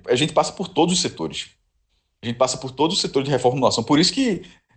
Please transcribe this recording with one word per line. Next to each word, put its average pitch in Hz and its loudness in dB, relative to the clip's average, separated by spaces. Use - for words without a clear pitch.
a 117 2
gente 147 0
passa - 0
por 190 -8
todos 170 0
os 180 0
setores. - -8
A 113 -12
gente 117 -6
passa 127 0
por 131 -10
todos 160 0
os - 0
setores 143 -2
de 147 -2
reformulação. 123 2
Por 143 4
isso - 2
que 254 -2